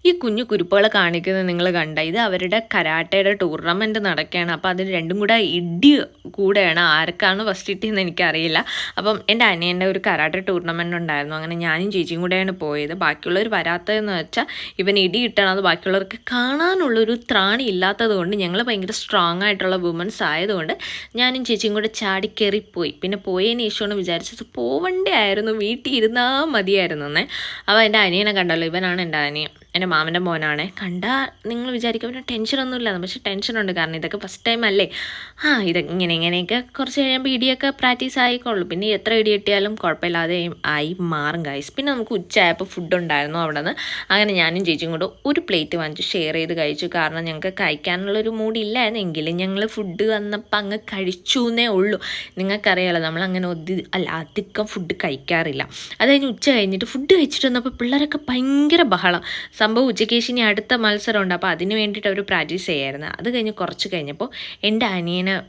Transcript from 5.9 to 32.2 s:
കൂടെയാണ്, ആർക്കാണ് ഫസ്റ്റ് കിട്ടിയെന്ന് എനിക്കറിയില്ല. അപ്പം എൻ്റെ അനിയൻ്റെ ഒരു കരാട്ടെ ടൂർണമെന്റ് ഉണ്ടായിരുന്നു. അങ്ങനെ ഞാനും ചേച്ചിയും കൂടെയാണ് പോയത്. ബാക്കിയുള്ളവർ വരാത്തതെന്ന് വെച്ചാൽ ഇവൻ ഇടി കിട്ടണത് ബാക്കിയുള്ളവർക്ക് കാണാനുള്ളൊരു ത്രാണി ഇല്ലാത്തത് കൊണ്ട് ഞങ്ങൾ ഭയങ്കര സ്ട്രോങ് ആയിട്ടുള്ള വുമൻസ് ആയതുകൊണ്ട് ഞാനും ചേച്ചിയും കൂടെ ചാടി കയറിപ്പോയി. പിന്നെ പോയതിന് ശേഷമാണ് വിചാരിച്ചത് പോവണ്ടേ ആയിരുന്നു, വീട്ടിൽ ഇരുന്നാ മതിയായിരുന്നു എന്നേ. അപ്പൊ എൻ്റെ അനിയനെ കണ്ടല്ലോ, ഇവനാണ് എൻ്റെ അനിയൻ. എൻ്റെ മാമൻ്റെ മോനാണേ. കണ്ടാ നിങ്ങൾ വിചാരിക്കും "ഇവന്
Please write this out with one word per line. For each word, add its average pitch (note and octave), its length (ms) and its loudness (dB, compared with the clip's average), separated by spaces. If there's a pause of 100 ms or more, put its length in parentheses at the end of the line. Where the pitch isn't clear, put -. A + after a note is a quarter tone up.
കൂടെയാണ്, F#3+ 580 4
ആർക്കാണ് F3 540 2
ഫസ്റ്റ് G3 260 -4
കിട്ടിയെന്ന് G3 320 -2
എനിക്കറിയില്ല. E3 560 0 (360)
അപ്പം G#3 220 0 (120)
എൻ്റെ A#3 160 4
അനിയൻ്റെ F3+ 420 2
ഒരു F#3+ 180 0
കരാട്ടെ E3+ 360 2
ടൂർണമെന്റ് F3 560 -2
ഉണ്ടായിരുന്നു. D#3 400 -2
അങ്ങനെ E3 200 -6
ഞാനും E3+ 360 0
ചേച്ചിയും E3 280 -2
കൂടെയാണ് F#3 380 0
പോയത്. D3 360 -4
ബാക്കിയുള്ളവർ F3 540 0
വരാത്തതെന്ന് G3 640 0
വെച്ചാൽ F3 340 -2 (320)
ഇവൻ G3 200 2
ഇടി F#3+ 240 2
കിട്ടണത് G3 400 2
ബാക്കിയുള്ളവർക്ക് F#3+ 680 0
കാണാനുള്ളൊരു B3 960 2
ത്രാണി A3 420 2
ഇല്ലാത്തത് G3+ 500 2
കൊണ്ട് F#3+ 220 0
ഞങ്ങൾ F#3 260 0
ഭയങ്കര G#3+ 320 -2
സ്ട്രോങ് F3+ 500 2
ആയിട്ടുള്ള F#3+ 320 2
വുമൻസ് F3 460 -2
ആയതുകൊണ്ട് F3 520 0 (420)
ഞാനും B3+ 280 0
ചേച്ചിയും G#3 300 0
കൂടെ G#3+ 200 0
ചാടി G3 340 -2
കയറിപ്പോയി. G3+ 640 -2
പിന്നെ G3 260 -4
പോയതിന് G#3 460 0
ശേഷമാണ് G#3 300 -4
വിചാരിച്ചത് F3+ 500 -4 (100)
പോവണ്ടേ F4+ 600 0
ആയിരുന്നു, G#3+ 380 0
വീട്ടിൽ A3 440 -2
ഇരുന്നാ A#3 300 2 (220)
മതിയായിരുന്നു F#3 580 0
എന്നേ. D#3 180 0 (380)
അപ്പൊ G#3+ 200 4
എൻ്റെ G#3+ 180 4
അനിയനെ G3+ 320 2
കണ്ടല്ലോ, E3+ 340 2
ഇവനാണ് F3+ 360 -2
എൻ്റെ D#3 180 -2
അനിയൻ. D3 300 -2 (200)
എൻ്റെ F#3 180 0
മാമൻ്റെ D#3+ 320 2
മോനാണേ. D#3 440 -2 (100)
കണ്ടാ F#3 380 -4 (340)
നിങ്ങൾ A#3+ 240 -6
വിചാരിക്കും A#3 380 -4
"ഇവന് B3+ 160 -10